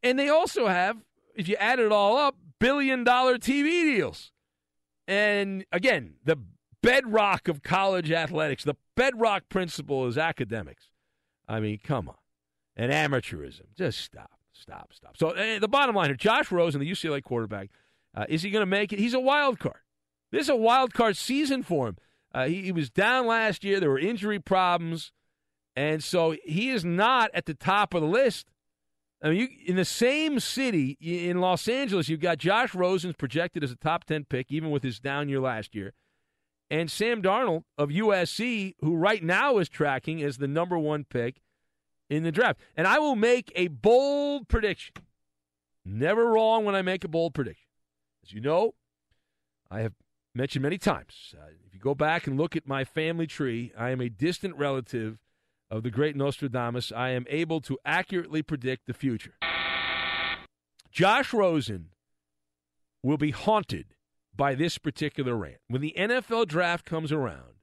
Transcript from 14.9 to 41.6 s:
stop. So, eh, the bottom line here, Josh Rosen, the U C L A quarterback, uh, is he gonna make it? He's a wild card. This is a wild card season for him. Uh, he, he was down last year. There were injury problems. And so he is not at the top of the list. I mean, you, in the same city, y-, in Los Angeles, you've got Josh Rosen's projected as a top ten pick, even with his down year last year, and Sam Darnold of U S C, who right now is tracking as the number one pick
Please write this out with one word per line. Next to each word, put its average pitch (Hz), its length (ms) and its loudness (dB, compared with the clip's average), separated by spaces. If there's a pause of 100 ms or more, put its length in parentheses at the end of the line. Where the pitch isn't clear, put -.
stop. - 220 -20
So, - 140 0
eh, 208 300 -2
the 208 100 0
bottom 269 260 4
line 170 140 4
here, 135 80 -2
Josh 247 340 2
Rosen, 170 300 2
the 143 60 -2
U 185 80 -6
C 165 120 -6
L 151 60 -2
A 139 80 -2
quarterback, 107 480 -6 (440)
uh, 104 140 -4
is 160 140 -2
he 202 80 -6
gonna 208 160 2
make 202 260 0
it? 202 80 -6
He's 233 140 0
a 262 80 0
wild 269 380 2
card. - 200 -8 (520)
This - 100 0
is 277 80 -2
a 277 80 4
wild 233 360 4
card 226 220 2
season 269 480 -2
for 139 240 -2
him. 92 100 -8 (360)
Uh, 131 140 0
he, 180 160 -2
he 185 100 -4
was 151 160 -2
down 240 360 2
last 226 380 2
year. 196 160 0
There 165 100 2
were 135 100 2
injury 208 400 -2
problems. 175 760 0 (640)
And 151 260 0
so 165 400 2
he 208 280 -2
is 214 120 -2
not 214 500 2
at 175 120 -4
the 160 80 -6
top 196 400 0
of 175 80 2
the 151 60 0
list. 226 420 2 (720)
I 151 80 0
mean, 175 100 4
you, 254 80 0 (180)
in 180 120 0
the 185 80 2
same 285 560 2
city, 175 600 -2
y-, 165 100 -6
in 175 280 -2
Los 185 300 2
Angeles, 202 400 0
you've 160 100 -2
got 165 200 0
Josh 214 360 2
Rosen's 180 400 0
projected 156 480 -4
as 127 80 -4
a 120 60 -12
top 165 260 -2
ten 156 220 -4
pick, 131 260 -4
even 160 200 -4
with 139 120 -2
his 123 160 -6
down 143 300 -4
year 135 100 0
last 117 360 -4
year, 98 180 -8 (760)
and 156 220 -2
Sam 226 300 -2
Darnold 190 420 2 (140)
of 147 140 0
U 202 220 4
S 180 180 2
C, 214 500 -4
who 160 140 2
right 190 280 2
now 208 360 4
is 170 100 0
tracking 147 540 -2
as 135 160 -4
the 139 80 -2
number 170 300 0
one 151 260 -2
pick 123 360 -4 (720)